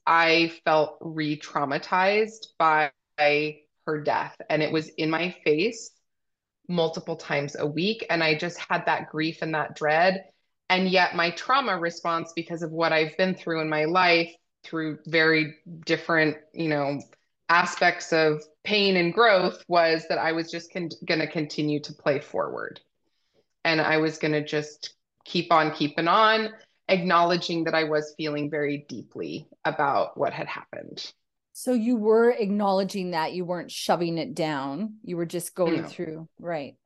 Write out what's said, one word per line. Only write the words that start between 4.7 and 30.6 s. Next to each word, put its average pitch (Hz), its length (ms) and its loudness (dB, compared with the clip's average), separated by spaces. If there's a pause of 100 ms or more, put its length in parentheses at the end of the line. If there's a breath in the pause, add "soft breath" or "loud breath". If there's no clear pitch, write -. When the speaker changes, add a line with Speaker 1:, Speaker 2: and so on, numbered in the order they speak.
Speaker 1:
was 160 180 -2
in 156 180 -4
my 165 260 0 (100)
face 165 480 0 (760)
multiple 165 480 -2
times 143 420 -4
a 151 80 -2
week. 185 440 -4
And 165 120 0
I 156 120 2
just 170 240 -6
had 170 280 -2
that 165 220 -2
grief 156 340 -4
and 160 120 -4
that 151 200 -4
dread. 165 500 2 (460 soft breath)
And 185 160 2
yet 180 300 2
my 170 140 2
trauma 233 480 0
response, 170 580 -4
because 165 260 -8
of 160 80 -6
what 160 220 0
I've 160 240 0
been 185 180 2
through 160 280 -4
in 156 80 -2
my 156 160 0
life 170 440 4 (340)
through 156 420 -6
very 160 480 4 (320)
different, 156 500 2 (160)
you 160 160 -4
know, 143 320 0 (480)
aspects - 640 2
of 156 300 2 (220)
pain 196 320 2
and 170 160 2
growth 202 560 4
was 165 400 4
that 165 100 0
I 165 140 0
was 165 180 -4
just 170 220 -12
con-, 170 180 -6 (160)
gonna 160 200 0
continue 151 540 -2
to 151 120 -14
play 143 280 0
forward. 64 600 -6 (840)
And 160 160 2
I 156 160 2
was 156 220 0
gonna 151 260 0
just - 500 -8 (300)
keep 170 280 -2
on 156 220 4
keeping 156 340 -2
on, 220 420 4 (380 loud breath)
acknowledging 175 760 2
that 160 100 -2
I 160 100 2
was 151 320 -2
feeling 147 340 -4
very 147 380 -4
deeply 101 600 -10 (160)
about 151 520 0
what - 160 -2
had 143 140 -8
happened. - 640 -14 (400)